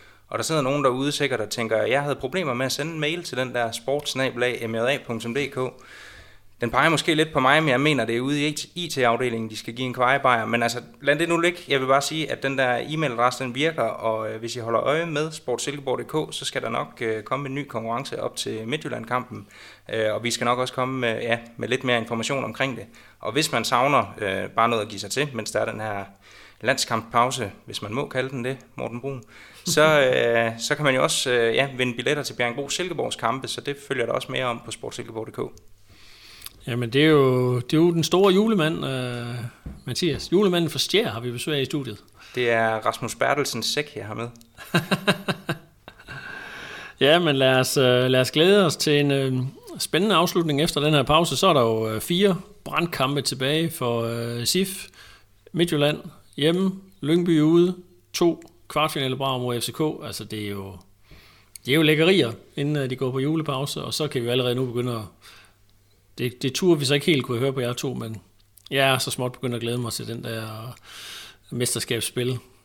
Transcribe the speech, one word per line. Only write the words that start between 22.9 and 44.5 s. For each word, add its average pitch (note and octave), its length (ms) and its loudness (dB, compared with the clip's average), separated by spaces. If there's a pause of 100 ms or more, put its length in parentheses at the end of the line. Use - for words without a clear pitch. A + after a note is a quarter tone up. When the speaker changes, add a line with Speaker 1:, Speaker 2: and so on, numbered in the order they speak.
Speaker 1:
Og A2 120 -6
hvis D#3 200 0
man A#2 120 0
savner, B2+ 540 2
øh, G2 300 -2
bare A2+ 200 2
noget A2+ 140 0
at G#2 60 -8
give G2 120 -12
sig G2 100 -10
til, C#3+ 240 -2
mens A2 160 -6
der A2 100 0
er A2+ 100 -2
den A2+ 100 -8
her G#2 240 -6 (560)
landskampspause, A#2+ 920 0 (120)
hvis - 180 -12
man G#2 120 -8
må C3+ 140 -4
kalde C3 220 -4
den C3 140 -6
det, C3+ 120 -6 (180)
Morten A#2+ 260 -8
Brun, C3 220 -10 (420)
så, D#3 360 4
<laughs> C3 140 4
øh, A#2 460 2
så - 140 -2
kan D3 100 -2
man C3+ 100 4
jo C3 80 2
også, D#3 280 0
øh, A#2 240 2
ja, C3 220 2
vinde B2 180 0
billetter C#3+ 280 -2
til - 120 -8
Bjerringbro B2+ 340 -4
Silkeborgs D3+ 480 -4
kampe, B2 320 -2
så - 120 -8
det C#3 160 -6 (120)
følger B2+ 180 -2
der - 60 0
også C3 200 -4
mere C3 120 -2
om A#2+ 200 -4
på A#2 60 -14
sport A2+ 240 -10
silkeborg A2+ 300 -8
punktum A2+ 240 -8
D - 20 -18
K. - 120 -20 (1040)
Speaker 2:
Jamen, A#2+ 260 -4
det C#3 120 6
er D#3 40 8
jo, B2+ 520 4
det - 120 -8
er D#3 40 4
jo E3+ 140 6
den E3+ 140 2
store F#3+ 300 4
julemand, F#3+ 500 2
øh, B2 420 -6 (580)
Mathias. C3 480 -2
Julemanden F3 380 4
for - 80 -4
Stjær G3+ 300 2
har A2 120 -6
vi B2 100 -6
besøg A#2+ 260 -4
af C#3 40 0
i C3+ 40 0
studiet. B2+ 340 -6 (360)
Speaker 1:
Det B2 160 2
er A2+ 360 2
Rasmus A2 280 -2
Bertelsens B2+ 520 0
sæk, D3 300 -4
jeg G#2 100 -8
har G#2+ 80 -10
med. A#2 140 -6 (440)